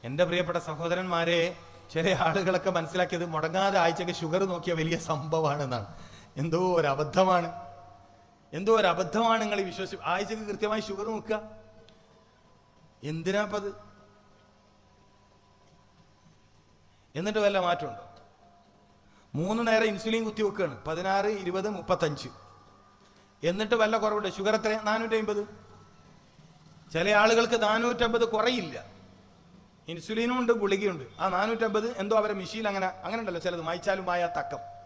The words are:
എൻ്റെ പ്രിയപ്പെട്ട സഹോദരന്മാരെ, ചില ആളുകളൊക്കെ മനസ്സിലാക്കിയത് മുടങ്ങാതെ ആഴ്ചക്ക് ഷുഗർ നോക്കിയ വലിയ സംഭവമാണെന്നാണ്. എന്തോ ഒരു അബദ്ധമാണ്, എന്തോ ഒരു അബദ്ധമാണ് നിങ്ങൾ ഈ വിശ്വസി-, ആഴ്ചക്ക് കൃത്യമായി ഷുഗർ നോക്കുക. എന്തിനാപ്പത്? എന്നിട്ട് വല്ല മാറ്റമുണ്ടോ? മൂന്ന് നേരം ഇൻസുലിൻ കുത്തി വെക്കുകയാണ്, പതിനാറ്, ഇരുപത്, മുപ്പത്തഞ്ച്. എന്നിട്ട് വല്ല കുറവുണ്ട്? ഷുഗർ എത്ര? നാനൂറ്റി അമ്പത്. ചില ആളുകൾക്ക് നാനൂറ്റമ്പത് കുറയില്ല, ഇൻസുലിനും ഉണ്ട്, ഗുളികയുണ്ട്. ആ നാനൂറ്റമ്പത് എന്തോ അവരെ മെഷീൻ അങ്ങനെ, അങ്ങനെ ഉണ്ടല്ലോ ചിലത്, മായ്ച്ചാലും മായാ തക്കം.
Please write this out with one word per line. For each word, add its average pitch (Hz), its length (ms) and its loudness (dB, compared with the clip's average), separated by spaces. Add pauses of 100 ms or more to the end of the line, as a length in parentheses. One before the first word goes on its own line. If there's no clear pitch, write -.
എൻ്റെ 147 220 2
പ്രിയപ്പെട്ട 175 300 0 (100)
സഹോദരന്മാരെ, 170 680 0 (560)
ചില 165 140 0 (180)
ആളുകളൊക്കെ 185 520 2
മനസ്സിലാക്കിയത് 175 480 0 (100)
മുടങ്ങാതെ 185 480 2
ആഴ്ചക്ക് 170 360 2
ഷുഗർ 165 220 0 (100)
നോക്കിയ 170 300 -2
വലിയ 160 160 0 (100)
സംഭവമാണെന്നാണ്. 147 800 -2 (540)
എന്തോ 160 180 0 (200)
ഒരു 147 140 4
അബദ്ധമാണ്, 175 560 4 (1080)
എന്തോ 196 220 2
ഒരു 196 120 4
അബദ്ധമാണ് 220 520 2
നിങ്ങൾ 208 180 -2
ഈ 190 80 0
വിശ്വസി-, 185 320 -8 (120)
ആഴ്ചക്ക് 214 360 -4
കൃത്യമായി 208 380 -2
ഷുഗർ 202 260 -6
നോക്കുക. 214 240 -2 (1700)
എന്തിനാപ്പത്? 196 580 -2 (3500)
എന്നിട്ട് 208 260 0
വല്ല 202 120 4 (100)
മാറ്റമുണ്ടോ? 175 360 -2 (1300)
മൂന്ന് 190 360 -2
നേരം 226 220 6
ഇൻസുലിൻ 220 360 -2
കുത്തി 214 200 -2
വെക്കുകയാണ്, 180 280 -2 (140)
പതിനാറ്, 190 420 0 (120)
ഇരുപത്, 190 340 -2
മുപ്പത്തഞ്ച്. 170 520 -2 (1200)
എന്നിട്ട് 214 320 0
വല്ല 220 220 4
കുറവുണ്ട്? 208 340 0
ഷുഗർ 202 220 2
എത്ര? 214 120 0 (180)
നാനൂറ്റി 226 320 0
അമ്പത്. 208 200 -2 (1500)
ചില 170 140 2 (160)
ആളുകൾക്ക് 226 440 6
നാനൂറ്റമ്പത് 233 580 2 (100)
കുറയില്ല, 220 420 0 (1120)
ഇൻസുലിനും 220 480 -2
ഉണ്ട്, 240 220 4
ഗുളികയുണ്ട്. 196 420 0 (180)
ആ 170 40 0 (100)
നാനൂറ്റമ്പത് 214 500 0 (160)
എന്തോ 202 200 0
അവരെ 214 180 0
മെഷീൻ 214 300 -6
അങ്ങനെ, 190 180 -2 (160)
അങ്ങനെ 202 180 -4
ഉണ്ടല്ലോ 180 240 -4
ചിലത്, 175 220 -4
മായ്ച്ചാലും 185 420 -2
മായാ 175 180 2 (120)
തക്കം. - 240 -6 (220)